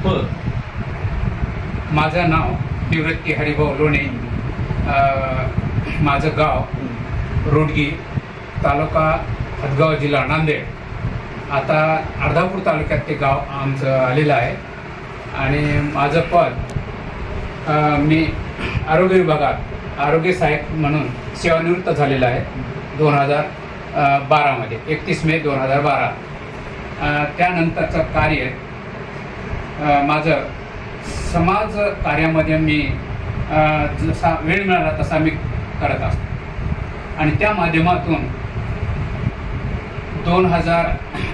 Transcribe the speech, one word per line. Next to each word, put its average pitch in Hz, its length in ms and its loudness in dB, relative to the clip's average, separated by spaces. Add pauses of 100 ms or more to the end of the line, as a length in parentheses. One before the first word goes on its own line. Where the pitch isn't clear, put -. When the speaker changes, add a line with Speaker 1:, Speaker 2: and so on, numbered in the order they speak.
Speaker 1:
पद. - 220 2 (1700)
Speaker 2:
माझं 156 380 2
नाव 160 200 2 (400)
निवृत्ती 160 420 0
हरिभाऊ 147 420 0
लोणे. 147 360 2 (760)
अ, 135 120 4 (1000)
माझं 143 280 2
गाव 147 340 2 (880)
रोडगी, 147 480 2 (680)
तालुका 156 600 2 (380)
हदगाव, 147 320 4
जिल्हा 143 300 0
नांदेड. 156 380 0 (880)
आता 156 520 2 (180)
अर्धापूर 175 440 2
तालुक्यात 151 320 2 (100)
ते 156 60 -2
गाव 135 260 2 (100)
आमचं 135 560 0
आलेलं 143 280 4
आहे. - 420 0 (600)
आणि 147 580 2
माझं 147 260 4
पद, 165 580 2 (880)
अ, 151 320 4
मी 156 280 4 (640)
आरोग्य 185 280 6
विभागात 151 380 4 (460)
आरोग्य 160 320 4
सहाय्यक 151 380 2
म्हणून 151 360 0 (300)
सेवानिवृत्त 170 540 2
झालेलं 135 360 2
आहे 123 140 2 (580)
दोन 151 160 6
हजार, 123 300 2 (500)
अ, 139 240 4
बारामध्ये, 131 600 2 (100)
एकतीस 156 360 -2
मे 160 140 2
दोन 143 200 0
हजार 135 220 2
बारा. - 340 2 (880)
अ, 147 240 2 (140)
त्यानंतरचं 165 600 2
कार्य, 156 380 2 (1400)
अ, 143 220 4
माझं 151 320 2 (960)
समाज 190 460 2 (260)
कार्यामध्ये 156 540 2
मी, 151 300 2 (600)
अ, 151 360 4
जसा 160 540 0
वेळ 175 240 0
मिळाला 160 380 2
तसा 160 160 0
मी 160 120 4 (500)
करत 143 200 0
असतो. - 220 0 (1000)
आणि 151 100 4
त्या 208 220 4
माध्यमातून 170 760 2 (2000)
दोन 180 220 6
हजार 170 400 2 (480)